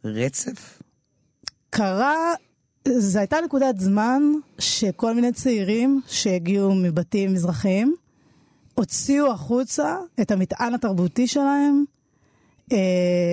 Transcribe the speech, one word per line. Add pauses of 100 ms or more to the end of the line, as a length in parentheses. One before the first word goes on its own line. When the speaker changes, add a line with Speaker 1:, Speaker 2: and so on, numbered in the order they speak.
Speaker 1:
רצף? (920)
Speaker 2:
קרה, (720)
זה
הייתה
נקודת
זמן (360)
שכל
מיני
צעירים
שהגיעו
מבתים
מזרחיים, (800)
הוציאו
החוצה (240)
את
המטען
התרבותי
שלהם, (880)
אה, (560)